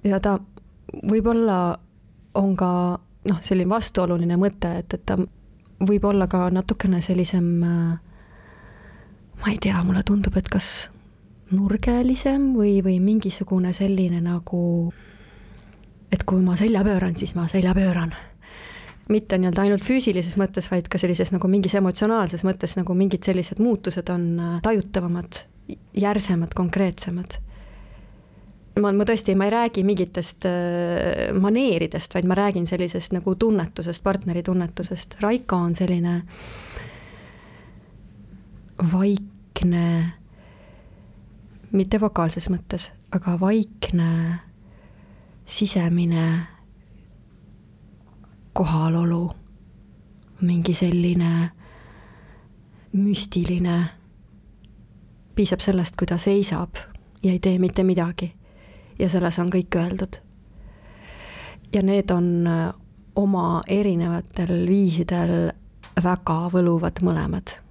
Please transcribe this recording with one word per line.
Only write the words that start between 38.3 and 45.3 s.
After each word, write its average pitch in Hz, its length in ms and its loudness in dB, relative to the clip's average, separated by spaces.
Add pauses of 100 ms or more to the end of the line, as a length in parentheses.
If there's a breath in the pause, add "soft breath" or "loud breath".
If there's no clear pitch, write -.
vaikne, 185 920 0 (1900 loud breath)
mitte 196 300 2
vokaalses 175 500 0
mõttes, - 380 -6 (260)
aga 175 240 0
vaikne, 185 680 0 (1400 loud breath)